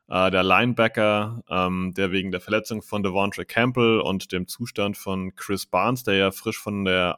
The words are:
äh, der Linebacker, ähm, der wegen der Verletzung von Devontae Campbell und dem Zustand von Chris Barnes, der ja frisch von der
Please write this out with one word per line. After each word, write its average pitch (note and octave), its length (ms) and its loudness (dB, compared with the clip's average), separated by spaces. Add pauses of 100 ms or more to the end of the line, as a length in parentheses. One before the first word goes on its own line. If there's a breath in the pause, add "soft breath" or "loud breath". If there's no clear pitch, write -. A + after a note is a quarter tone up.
äh, F#2 240 4
der F#2+ 100 4
Linebacker, G#2+ 1080 2
ähm, F#2 480 0
der G2 140 0
wegen F#2+ 220 -2
der F2+ 80 -4
Verletzung G#2+ 420 -4
von G#2 220 -4
Devontae G2 400 -2
Campbell A#2 560 2
und F#2+ 320 -4
dem F2+ 160 -4
Zustand G#2 480 -6
von F#2+ 400 -8
Chris - 300 -6
Barnes, A2 360 0
der G2+ 120 0
ja G2 180 4
frisch - 260 -8
von G2+ 260 -6
der F#2 340 2